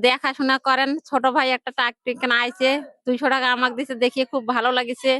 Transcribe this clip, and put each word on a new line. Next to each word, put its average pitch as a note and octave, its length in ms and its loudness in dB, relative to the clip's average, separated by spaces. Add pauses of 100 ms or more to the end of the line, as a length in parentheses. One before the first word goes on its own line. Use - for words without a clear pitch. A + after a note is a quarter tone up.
দেখাশোনা C4 580 0
করেন। C4+ 300 2 (160)
ছোট B3+ 220 0
ভাই C4 220 2
একটা B3+ 220 -4
টাক A#3+ 300 -2
টিক B3 160 -6 (160)
আইছে, B3 360 0 (340)
দুইশো B3+ 260 0
টাকা C4 200 0
আমাকে B3 260 0
দিছে, C4 200 -8
দেখে B3 300 0
খুব B3+ 220 -6
ভালো A#3+ 240 0
লাগিছে। B3+ 480 -2